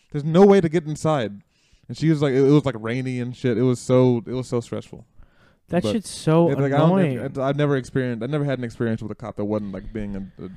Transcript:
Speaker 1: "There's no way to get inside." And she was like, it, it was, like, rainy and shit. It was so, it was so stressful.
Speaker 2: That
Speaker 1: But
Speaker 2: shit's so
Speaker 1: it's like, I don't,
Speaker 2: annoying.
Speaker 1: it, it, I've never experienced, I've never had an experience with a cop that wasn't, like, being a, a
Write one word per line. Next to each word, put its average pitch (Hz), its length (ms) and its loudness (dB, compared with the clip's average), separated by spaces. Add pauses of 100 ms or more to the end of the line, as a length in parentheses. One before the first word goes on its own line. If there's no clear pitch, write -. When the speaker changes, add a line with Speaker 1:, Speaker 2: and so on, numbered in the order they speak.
(120)
Speaker 1:
"There's 147 140 -6
no 165 200 8
way 196 140 8
to 170 80 2
get 160 180 -2
inside." 143 560 -2 (480)
And 123 80 -12
she 151 120 2
was 151 120 2
like, 147 100 2
it, 127 80 2
it 135 100 6
was, 147 140 6
like, 127 160 -6
rainy 123 400 -6
and 120 160 -8
shit. 120 220 -2
It 120 60 0
was 127 140 2
so, 127 480 2
it - 60 -10
was 123 160 -8
so 120 140 -4
stressful. - 440 -12 (640)
Speaker 2:
That 180 160 -2
Speaker 1:
But - 80 0
Speaker 2:
shit's - 180 -4
so 165 400 2
Speaker 1:
it's 139 100 -2
like, 139 120 0
I 139 60 0
don't, 160 140 4
Speaker 2:
annoying. 170 260 0
Speaker 1:
it, - 80 -8
it, 139 120 -10
I've 139 200 -2
never 143 180 0
experienced, 123 480 -4
I've 123 60 -6
never 147 160 -4
had 135 120 -4
an 127 60 -8
experience 113 380 -4
with 107 100 -12
a 104 40 -14
cop 107 200 -14
that 104 80 -6
wasn't, 104 300 -4
like, 104 180 -12
being 104 240 -8
a, 92 300 -14
a 92 120 -14